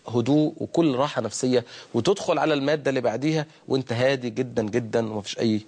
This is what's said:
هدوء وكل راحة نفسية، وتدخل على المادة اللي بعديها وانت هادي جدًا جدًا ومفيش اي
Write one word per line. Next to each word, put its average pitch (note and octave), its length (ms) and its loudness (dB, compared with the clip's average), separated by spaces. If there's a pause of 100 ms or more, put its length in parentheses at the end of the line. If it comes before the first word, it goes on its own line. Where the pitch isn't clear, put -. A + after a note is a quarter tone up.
هدوء C3+ 480 2
وكل D3 380 0
راحة C3 280 -2
نفسية، A#2+ 420 0 (300)
وتدخل D#3 440 2
على D3+ 160 2
المادة C#3+ 340 0
اللي C3 120 0
بعديها C#3 460 0 (220)
وانت C3 240 -2
هادي B2 380 0
جدًا A#2+ 320 -2
جدًا A2 500 -2
ومفيش G#2 260 -8
اي A2 300 2